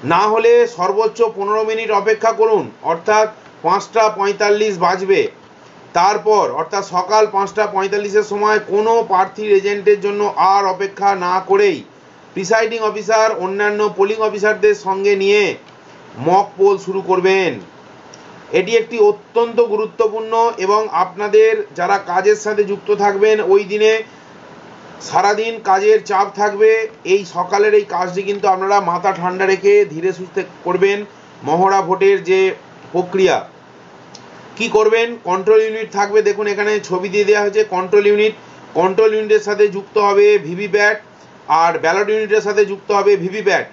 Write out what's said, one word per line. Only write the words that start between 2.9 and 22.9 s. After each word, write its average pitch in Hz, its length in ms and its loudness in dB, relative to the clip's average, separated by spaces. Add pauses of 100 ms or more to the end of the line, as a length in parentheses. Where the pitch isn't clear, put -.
অর্থাৎ 214 360 0 (360)
পাঁচটা 196 400 0 (140)
পঁয়তাল্লিশ 208 560 0 (120)
বাজবে। 185 360 0 (760)
তারপর 196 480 2 (140)
অর্থাৎ 190 240 -4 (120)
সকাল 190 280 2 (120)
পাঁচটা 196 280 -2 (100)
পঁয়তাল্লিশের 202 580 -2
সময় 208 280 0 (120)
কোনো 214 220 0 (160)
প্রার্থীর 190 400 -2 (100)
এজেন্টের 202 460 0
জন্য 202 160 -2 (300)
আর 202 120 4 (100)
অপেক্ষা 196 360 -2 (160)
না 180 100 0 (140)
করেই 196 280 4 (560)
প্রিসাইডিং 220 460 0 (100)
অফিসার 214 400 0 (140)
অন্যান্য 208 380 -2 (160)
পোলিং 208 300 0
অফিসারদের 208 480 0 (100)
সঙ্গে 196 280 0 (100)
নিয়ে 202 200 2 (840)
মক 196 200 2 (100)
পোল 196 180 4 (100)
শুরু 190 240 -6
করবেন। 185 440 2 (1080)
এটি 185 120 -2 (100)
একটি 226 160 -8 (120)
অত্যন্ত - 480 -2 (160)
গুরুত্বপূর্ণ 220 600 -4 (320)
এবং 208 160 2 (220)
আপনাদের 208 480 2 (280)
যারা 190 180 0 (140)
কাজের 196 340 2
সাথে 208 260 -2
যুক্ত 202 180 -8 (140)